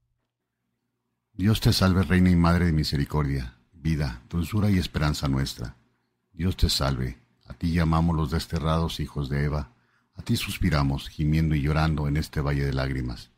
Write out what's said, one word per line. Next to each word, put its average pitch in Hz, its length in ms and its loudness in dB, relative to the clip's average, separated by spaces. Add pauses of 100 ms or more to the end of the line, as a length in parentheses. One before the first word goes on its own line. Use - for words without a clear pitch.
(1300)
Dios 104 280 2
te 120 100 4
salve, 92 320 4
Reina 90 280 4
y 87 40 4
Madre 85 300 4
de 85 60 2
misericordia, 71 880 -2 (120)
vida, 73 560 -4
dulzura 95 440 -2
y 95 60 4
esperanza 76 500 -2
nuestra. 67 500 -4 (560)
Dios 87 240 -2
te 85 120 2
salve, 65 520 -2 (260)
a - 60 -14
ti 85 180 -4
llamamos 82 440 4
los 78 160 0
desterrados 80 680 -2
hijos 71 300 -6
de 71 160 0
Eva, 73 260 -4 (480)
a - 20 -12
ti 117 140 -2
suspiramos, 73 720 -2
gimiendo 78 480 0
y 73 60 0
llorando 76 480 0
en 73 80 0
este 76 240 -4
valle 69 240 0
de 67 80 -2
lágrimas. 65 640 -6